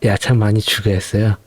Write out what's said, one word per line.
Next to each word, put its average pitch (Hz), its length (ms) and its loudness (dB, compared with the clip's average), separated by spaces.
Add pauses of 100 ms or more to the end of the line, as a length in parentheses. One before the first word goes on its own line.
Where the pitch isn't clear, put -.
야채 107 300 0
많이 107 260 2
추가했어요. 104 880 0